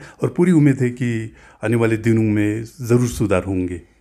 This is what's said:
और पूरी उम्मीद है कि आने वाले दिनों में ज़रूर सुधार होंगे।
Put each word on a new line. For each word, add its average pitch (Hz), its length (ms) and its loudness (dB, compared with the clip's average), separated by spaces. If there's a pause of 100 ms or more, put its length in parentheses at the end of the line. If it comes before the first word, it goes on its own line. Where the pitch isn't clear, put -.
(220)
और 117 140 -2
पूरी 180 160 2
उम्मीद 147 280 4
है 123 100 0
कि 117 420 -6 (320)
आने 113 120 0
वाले 113 200 2
दिनों 110 260 2
में 107 420 0
ज़रूर 120 440 0
सुधार 98 360 -2
होंगे। 90 380 -6 (180)